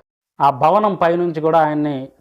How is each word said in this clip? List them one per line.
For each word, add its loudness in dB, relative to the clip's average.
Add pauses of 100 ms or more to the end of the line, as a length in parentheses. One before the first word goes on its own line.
(400)
ఆ 4
భవనం 0
పైనుంచి -2
కూడా 2
ఆయన్ని -4 (120)